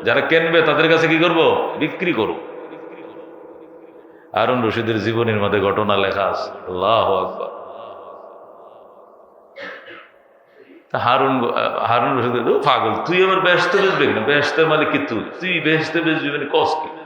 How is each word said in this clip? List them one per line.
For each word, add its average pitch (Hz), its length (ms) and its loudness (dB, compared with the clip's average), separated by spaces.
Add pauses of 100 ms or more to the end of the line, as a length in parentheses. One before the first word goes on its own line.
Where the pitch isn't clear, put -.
যারা 120 180 2
কিনবে 165 400 4
তাদের 156 300 4
কাছে 165 160 4
কি 160 100 4
করব? 165 220 2 (400)
বিক্রি 160 340 -2
করব।" 95 220 0 (2000)
হারুন 123 300 2
রশিদের 110 360 0
জীবনের 110 360 0
মধ্যে 101 240 2
ঘটনা 101 380 2
লেখা 98 260 0
আছে। - 280 -4 (160)
আল্লাহু 95 480 2
আকবার। 92 400 -4 (3250)
তা 135 60 -4
হারুন, 127 560 2 (320)
হারুন 123 340 0
রশিদ, 120 280 -2
"ও - 180 2
পাগল, 113 280 2 (120)
তুই 180 180 2
আবার 190 160 2
বেহেশতে 180 380 2
বেচবি 175 300 2
কিনা? 110 140 0
বেহেশতের 147 460 2
মালিক 151 220 2
কি - 80 0
তুই? 117 260 -4 (160)
তুই 180 200 -4
বেহেশতে 156 420 0
বেচবি 151 300 -2
মানে 143 200 -4
কস 135 240 2
কি?" - 140 -8 (160)